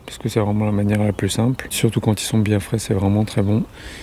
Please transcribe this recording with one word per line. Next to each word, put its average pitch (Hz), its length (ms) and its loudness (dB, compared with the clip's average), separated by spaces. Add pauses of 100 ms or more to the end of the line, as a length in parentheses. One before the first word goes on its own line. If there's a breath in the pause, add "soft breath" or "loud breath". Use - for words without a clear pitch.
parce - 140 -16
que - 100 -6
c'est 113 120 0
vraiment 104 260 2
la 104 60 0
manière 101 300 2
la 104 100 2
plus 98 160 -2
simple. 117 420 0
Surtout - 300 0
quand 104 200 0
ils - 60 -6
sont 110 140 2
bien 104 180 2
frais, 110 220 -4
c'est - 140 -2
vraiment 101 300 2
très 104 180 -2
bon. 104 200 2 (400 loud breath)